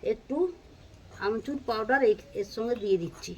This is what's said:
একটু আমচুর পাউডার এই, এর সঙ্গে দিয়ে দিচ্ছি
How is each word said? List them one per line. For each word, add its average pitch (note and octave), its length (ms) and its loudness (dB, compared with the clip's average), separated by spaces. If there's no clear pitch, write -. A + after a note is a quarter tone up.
একটু C4 240 -4
আমচুর A3+ 300 -2
পাউডার A3+ 320 2
এই, G#3 40 6
এর G3 140 -4
সঙ্গে A#3 280 -2
দিয়ে G3 200 4
দিচ্ছি E3+ 340 -10